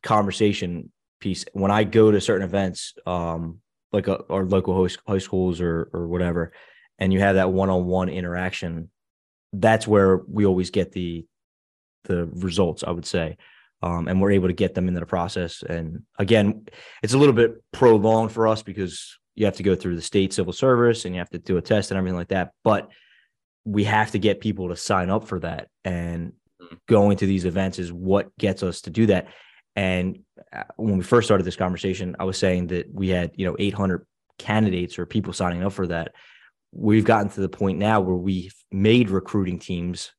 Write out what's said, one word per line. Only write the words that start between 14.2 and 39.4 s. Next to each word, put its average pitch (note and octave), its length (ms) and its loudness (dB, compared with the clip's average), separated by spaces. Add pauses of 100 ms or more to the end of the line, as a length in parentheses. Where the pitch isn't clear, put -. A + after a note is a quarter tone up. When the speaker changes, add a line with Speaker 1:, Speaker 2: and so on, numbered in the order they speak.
Speaker 1:
able F#2 160 4
to F2+ 60 0
get F#2 200 0
them F2+ 140 -2
into F2 120 -2
the E2+ 60 -8
process. F2 560 -4
And E2 420 -8 (140)
again, G#2 480 2 (380)
it's A2 100 -2
a C3+ 40 4
little C#3+ 180 8
bit A#2 360 2
prolonged A2 600 6
for A2+ 160 0
us G#2+ 160 0
because F#2 540 -10 (180)
you G#2+ 100 0
have F#2+ 120 0
to F#2+ 60 -8
go F#2 120 4
through F2 200 -4
the E2 60 -6
state F#2+ 320 0
civil F2+ 200 -4
service A#2+ 520 2
and F2+ 80 -8
you F2+ 60 -6
have F2 120 -8
to F2 80 -10
do F#2 180 -2
a E2 40 0
test G#2 300 0
and F#2+ 60 -2
everything F#2 200 -2
like F2 120 -8
that. F#2 220 -2 (120)
But G#2 260 2 (720)
we G#2 200 0
have G#2+ 280 0
to G#2+ 80 -2
get G2+ 220 0
people G2 280 -4
to F2 60 -6
sign F#2 340 -2
up A2 180 -2
for F#2 120 -6
that. E2 300 -10 (140)
And E2+ 500 -6 (280)
Speaker 2:
Mm. E2+ 260 -20
Speaker 1:
going G2+ 300 6
to G2+ 80 -2
these F#2+ 180 0
events F#2 360 -2
is F2 120 -8
what F#2 460 -2
gets G2 260 -2
us F2 180 -6
to - 80 -14
do A2 180 2
that. F2+ 200 0 (480)
And, F#2 480 -2 (300)
uh, - 100 -12 (140)
when G#2 200 0
we F2+ 60 -2
first A#2 240 4
started F#2+ 160 4
this F2+ 140 -6
conversation, F2+ 600 -4
I F2 60 -6
was F#2+ 140 -4
saying F#2 300 0
that F2 260 -6
we F#2+ 160 -2
had, F2 260 0
you F#2 100 -4
know, D#2+ 140 -4
eight G2+ 140 0
hundred F#2+ 340 -2 (300)
candidates G2 600 0
or F2 80 -6
people F#2 280 -4
signing F2+ 300 -2
up G2 100 -2
for F#2+ 140 -4
that. E2 280 -6 (560)
We've G#2+ 320 4
gotten G#2+ 280 4
to G2+ 100 -6
the F#2+ 80 -2
point F#2+ 280 -2
now G#2+ 220 2
where F#2 160 0
we've F#2 400 -4 (160)
made A2 380 4
recruiting F#2 500 -2